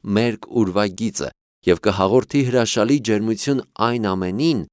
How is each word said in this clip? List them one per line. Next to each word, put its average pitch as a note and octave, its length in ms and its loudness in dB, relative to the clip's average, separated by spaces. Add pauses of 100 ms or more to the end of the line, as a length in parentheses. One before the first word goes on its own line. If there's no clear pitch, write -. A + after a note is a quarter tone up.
մերկ G#2+ 460 -2
ուրվագիծը, G2+ 800 -2 (380)
և F2 120 4
կհաղորդի G2+ 640 2
հրաշալի A#2+ 560 2
ջերմություն A2 640 -2 (140)
այն A2+ 320 0
ամենին F#2+ 640 -2